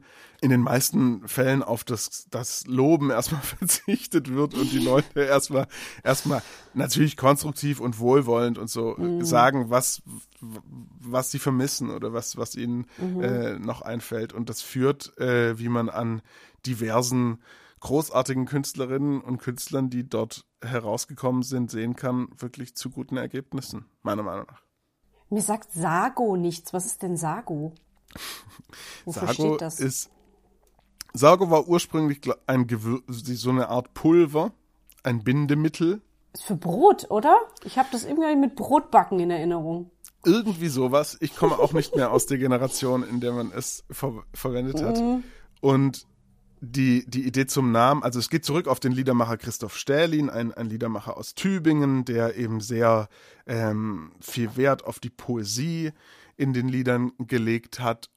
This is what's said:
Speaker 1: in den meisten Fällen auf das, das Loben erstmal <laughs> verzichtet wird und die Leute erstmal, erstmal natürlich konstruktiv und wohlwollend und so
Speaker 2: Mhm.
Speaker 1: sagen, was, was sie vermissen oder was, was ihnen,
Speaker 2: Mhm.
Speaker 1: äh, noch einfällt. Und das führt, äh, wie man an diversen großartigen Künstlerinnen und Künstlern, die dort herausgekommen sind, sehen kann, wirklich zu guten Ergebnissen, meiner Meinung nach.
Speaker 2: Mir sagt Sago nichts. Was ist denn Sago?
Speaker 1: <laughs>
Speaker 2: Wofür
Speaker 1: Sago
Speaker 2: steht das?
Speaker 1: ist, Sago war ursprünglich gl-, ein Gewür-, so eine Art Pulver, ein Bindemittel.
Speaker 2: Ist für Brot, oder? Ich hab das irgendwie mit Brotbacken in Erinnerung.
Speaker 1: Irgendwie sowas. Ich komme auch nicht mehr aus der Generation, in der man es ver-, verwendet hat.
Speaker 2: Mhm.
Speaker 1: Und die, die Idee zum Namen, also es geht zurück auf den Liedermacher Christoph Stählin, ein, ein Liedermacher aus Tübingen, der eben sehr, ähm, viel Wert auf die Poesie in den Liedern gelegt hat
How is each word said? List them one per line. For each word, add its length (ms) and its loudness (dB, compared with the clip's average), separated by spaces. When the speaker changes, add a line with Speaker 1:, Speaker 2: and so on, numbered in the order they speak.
Speaker 1:
in 80 4
den 120 6
meisten 680 2
Fällen 360 2
auf 200 -4
das, 460 -8
das 380 -8
Loben 420 4
erstmal 320 0
<laughs> 0 -
verzichtet 920 -2
wird 200 0
und 180 -2
die 80 0
Leute 420 2
erstmal, 460 2
erstmal 400 0
natürlich 440 0
konstruktiv 640 0
und 200 -4
wohlwollend 580 4
und 120 -10
so 280 -4
Speaker 2:
Mhm. 260 -2
Speaker 1:
sagen, 460 4
was, 320 0
was 880 -6
sie 80 -4
vermissen 500 0
oder 240 -6
was, 240 -6
was 180 -8
ihnen, 320 -4
Speaker 2:
Mhm. 240 -4
Speaker 1:
äh, 380 -2
noch 220 -8
einfällt. 520 -8
Und 160 -8
das 120 -10
führt, 560 -2
äh, 400 2
wie 120 -6
man 200 0
an 320 -4
diversen 760 0
großartigen 680 0
Künstlerinnen 760 -2
und 180 -6
Künstlern, 500 -4
die 180 -4
dort 380 -4
herausgekommen 800 -4
sind, 300 -4
sehen 240 -4
kann, 320 -4
wirklich 380 -14
zu 160 -10
guten 260 -8
Ergebnissen, 680 -10
meiner 200 -4
Meinung 240 -8
nach. 140 -20
Speaker 2:
Mir 100 -2
sagt 320 -6
Sago 640 0
nichts. 380 -4
Was 120 -4
ist 160 -8
denn 160 -4
Sago? 560 -6
Speaker 1:
<laughs> 920 -18
Speaker 2:
Wofür 220 -6
Speaker 1:
Sago 60 2
Speaker 2:
steht 100 0
das? 180 -6
Speaker 1:
ist, 300 -4
Sago 360 6
war 180 4
ursprünglich 540 0
gl-, 160 -4
ein 200 2
Gewür-, 400 -2
so 420 -6
eine 200 2
Art 240 -4
Pulver, 580 4
ein 200 -2
Bindemittel. 800 2
Speaker 2:
Ist 100 -14
für 120 -4
Brot, 540 4
oder? 280 6
Ich 140 -10
hab 140 2
das 140 -4
irgendwie 300 0
mit 200 2
Brotbacken 640 4
in 120 2
Erinnerung. 580 -2
Speaker 1:
Irgendwie 440 4
sowas. 520 2
Ich 160 -4
komme 220 2
auch 160 4
nicht 220 0
mehr 160 2
aus 160 4
der 100 0
Generation, 680 0
in 160 -4
der 140 -2
man 180 -4
es 380 -8
ver-, 340 -8
verwendet 500 -4
hat. 180 0
Speaker 2:
Mhm. 220 0
Speaker 1:
Und 460 4
die, 460 2
die 160 -2
Idee 220 0
zum 240 2
Namen, 320 6
also 160 -2
es 100 -2
geht 160 -2
zurück 220 -2
auf 120 0
den 120 0
Liedermacher 440 2
Christoph 400 -8
Stählin, 540 2
ein, 240 -4
ein 160 -6
Liedermacher 480 -6
aus 160 -14
Tübingen, 720 2
der 320 0
eben 240 -2
sehr, 480 2
ähm, 640 -2
viel 360 -4
Wert 280 2
auf 140 -10
die 100 -10
Poesie 840 -4
in 160 0
den 140 0
Liedern 500 0
gelegt 600 -2
hat 380 -4